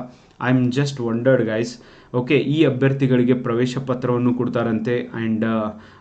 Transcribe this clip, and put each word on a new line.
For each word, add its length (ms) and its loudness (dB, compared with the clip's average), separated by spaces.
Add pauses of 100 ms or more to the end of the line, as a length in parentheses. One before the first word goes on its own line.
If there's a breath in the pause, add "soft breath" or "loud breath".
(500 loud breath)
I'm 160 4
just 340 -2
wondered, 420 2
guys. 240 -2 (480 loud breath)
ಓಕೆ, 240 2
ಈ 260 2
ಅಭ್ಯರ್ಥಿಗಳಿಗೆ 680 2
ಪ್ರವೇಶ 440 -2
ಪತ್ರವನ್ನು 560 0
ಕೊಡ್ತಾರಂತೆ. 760 -2 (160)
And, 180 -2
ಆ, 260 -2 (300 loud breath)